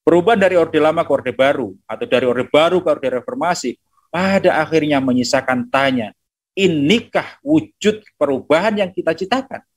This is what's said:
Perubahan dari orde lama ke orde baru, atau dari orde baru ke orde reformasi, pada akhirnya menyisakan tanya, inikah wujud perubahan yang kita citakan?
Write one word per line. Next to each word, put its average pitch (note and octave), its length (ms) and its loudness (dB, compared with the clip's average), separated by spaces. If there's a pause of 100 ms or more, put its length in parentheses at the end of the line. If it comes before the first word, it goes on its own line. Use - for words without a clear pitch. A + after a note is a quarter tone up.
Perubahan F3+ 420 2
dari F#3 160 2
orde D#3+ 220 0
lama D#3 240 2
ke - 80 -2
orde B2+ 180 -2
baru, C3 460 0 (100)
atau A2 220 -8
dari B2+ 180 2
orde B2 240 -2
baru E3+ 320 4
ke F3 80 -2
orde C3+ 180 -2 (140)
reformasi, C3+ 560 -6 (340)
pada F#3 480 2
akhirnya D3+ 400 0
menyisakan B2+ 720 0
tanya, C3 400 0 (400)
inikah F3 880 0
wujud G#3+ 640 -2 (180)
perubahan D3+ 560 0
yang F#3+ 160 -2
kita E3 240 -4
citakan? - 480 -6 (120)